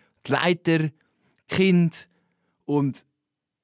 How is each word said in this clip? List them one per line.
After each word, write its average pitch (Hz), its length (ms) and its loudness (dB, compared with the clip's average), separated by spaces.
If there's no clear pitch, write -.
die - 40 -4
Leiter, 165 480 0
die 156 120 -4
Kinder 180 480 2
und 143 400 -2